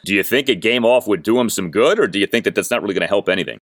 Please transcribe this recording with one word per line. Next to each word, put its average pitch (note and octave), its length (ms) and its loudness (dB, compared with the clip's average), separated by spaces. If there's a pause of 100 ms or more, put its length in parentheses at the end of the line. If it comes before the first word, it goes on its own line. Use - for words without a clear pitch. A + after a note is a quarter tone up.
Do F#2+ 100 -2
you F#2+ 80 2
think C3 280 0
a A2+ 40 0
game A2+ 300 0
off A#2+ 220 4
would F#2+ 160 -2
do A#2+ 180 0
him A#2 80 0
some F#2 220 -4
good, C#3+ 280 2
or E3+ 80 2
do F#2+ 120 -4
you G2 80 2
think A#2 180 -2
that F#2 100 0
that's F#2+ 160 -2
not A#2+ 120 -2
really G2+ 100 -2
gonna E2+ 140 -2
help G2+ 240 0
anything? D#2 260 -2 (140)